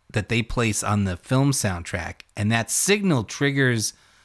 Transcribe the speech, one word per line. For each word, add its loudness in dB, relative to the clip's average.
that -2
they 2
place -2
on 0
the -2
film 2
soundtrack, -4
and 0
that 0
signal 2
triggers 0